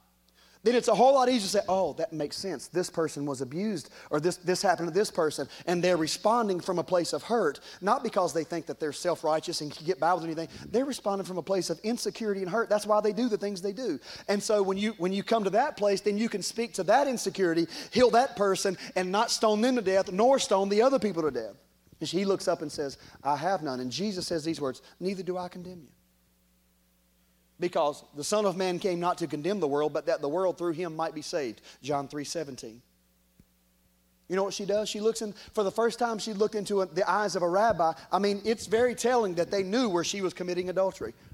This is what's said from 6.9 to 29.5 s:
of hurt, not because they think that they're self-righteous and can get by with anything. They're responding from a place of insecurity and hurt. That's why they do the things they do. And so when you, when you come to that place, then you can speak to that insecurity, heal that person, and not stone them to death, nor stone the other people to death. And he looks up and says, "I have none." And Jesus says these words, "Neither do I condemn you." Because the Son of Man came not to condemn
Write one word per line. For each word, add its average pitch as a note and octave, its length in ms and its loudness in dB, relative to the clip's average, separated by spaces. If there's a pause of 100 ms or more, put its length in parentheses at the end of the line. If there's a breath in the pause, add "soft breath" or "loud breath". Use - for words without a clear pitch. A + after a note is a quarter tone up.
of D3 80 -4
hurt, G3 380 0 (200 loud breath)
not A#3+ 240 2
because F3+ 300 0
they D#3+ 100 0
think E3 220 -6
that C#3 120 -10
they're D3+ 140 -4
self-righteous D#3+ 680 -2
and D3+ 120 -8
can D#3 120 -10
get F3+ 120 -2
by E3 140 2
with F3 100 0
anything. D#3+ 260 -6 (200 loud breath)
They're B3 160 0
responding G3+ 420 -4
from F3+ 120 -6
a E3 40 -6
place F#3 280 -2
of D#3+ 100 -4
insecurity G#3+ 600 -4
and F3 80 -4
hurt. A3 180 0
That's G#3 180 0
why G#3 140 4
they G#3+ 140 0
do A#3+ 140 0
the G#3 100 0
things G3+ 240 -4
they G3 100 -2
do. G3 260 -4 (300 loud breath)
And G3+ 120 2
so G#3 220 2
when G3 140 2
you, G#3 220 0
when F3+ 160 0
you G3 80 0
come G#3+ 220 2
to F#3+ 60 0
that B3 280 2
place, G3+ 240 2
then G#3 160 0
you A3+ 100 0
can G3+ 140 -4
speak A#3 320 -6
to F#3+ 100 -4
that B3+ 240 6
insecurity, E3+ 580 0 (240 loud breath)
heal B3 200 6
that A#3+ 260 4
person, F#3+ 400 2 (180 loud breath)
and F#3 160 0
not G#3 200 2
stone G#3+ 320 2
them B3+ 140 4
to A#3+ 60 0
death, F#3+ 300 2
nor A#3+ 260 6
stone G3 300 2
the G#3 140 4
other C4+ 160 6
people F3 240 0
to D3+ 80 2
death. A2 260 -6 (440)
And D3+ 80 -4
he F#3+ 180 0
looks F#3+ 200 0
up E3+ 140 0
and D3+ 100 -6
says, C#3 280 -6 (260 loud breath)
"I C#3+ 140 2
have E3+ 240 -2
none." C3 180 -4
And B2+ 100 -6
Jesus F3+ 360 -4
says D#3+ 180 -4
these D#3+ 160 -4
words, C3+ 220 -4 (180 loud breath)
"Neither F#3+ 220 -4
do F3+ 160 -6
I F3+ 100 -8
condemn F3+ 320 -16
you." C3+ 80 -20 (1700)
Because E3 460 0 (120)
the C#3+ 80 -8
Son G#3+ 220 2
of F3+ 100 2
Man F#3 220 0
came F3 220 -2
not F3 180 0
to E3+ 80 -4
condemn D#3 340 -4